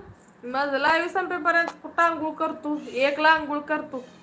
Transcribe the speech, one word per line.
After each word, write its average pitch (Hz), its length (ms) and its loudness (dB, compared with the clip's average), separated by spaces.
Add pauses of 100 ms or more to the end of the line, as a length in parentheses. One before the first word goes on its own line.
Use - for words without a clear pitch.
(440)
माझं 269 340 0
लाईव्ह 330 300 4
संपेपर्यंत 339 600 0 (140)
कुठं 320 200 -2
आंघोळ 311 300 0
करतो? 311 480 -4 (120)
एकला 285 360 2
आंघोळ 302 300 2
करतो. 294 460 -6 (180)